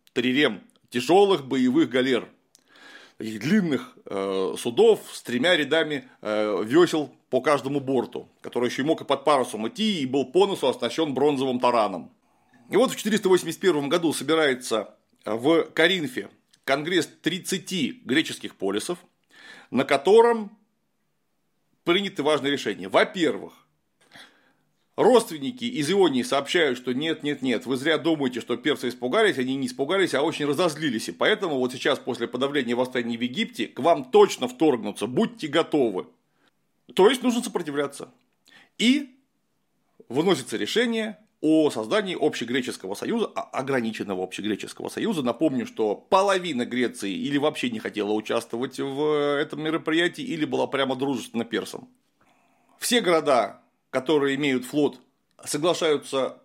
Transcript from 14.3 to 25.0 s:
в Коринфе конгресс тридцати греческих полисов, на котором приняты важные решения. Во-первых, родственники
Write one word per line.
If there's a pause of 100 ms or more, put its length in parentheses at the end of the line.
в (100)
Коринфе (360)
конгресс (120)
тридцати
греческих
полисов, (720)
на
котором (1300)
приняты
важные
решения.
Во-первых, (1400)
родственники